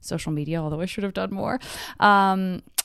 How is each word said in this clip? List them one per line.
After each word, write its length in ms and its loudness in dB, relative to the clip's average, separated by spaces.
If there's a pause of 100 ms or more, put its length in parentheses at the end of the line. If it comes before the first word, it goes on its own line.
social 320 -4
media, 300 -2
although 180 -4
I 60 -2
should 180 -6
have 80 -4
done 180 -4
more. 300 -2 (400)
Um, 640 4 (220)